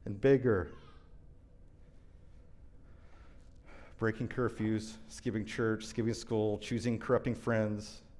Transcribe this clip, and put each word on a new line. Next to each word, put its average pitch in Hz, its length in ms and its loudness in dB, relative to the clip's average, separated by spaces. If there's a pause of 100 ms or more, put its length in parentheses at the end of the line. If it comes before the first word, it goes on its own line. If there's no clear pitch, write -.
and 101 160 -6
bigger. 123 520 6 (3250)
Breaking 113 280 2
curfews, 110 680 0 (120)
skipping 107 380 -2
church, 110 420 0
skipping 113 260 0
school, 107 460 0
choosing 117 400 0
corrupting 117 380 2
friends, 107 680 0 (180)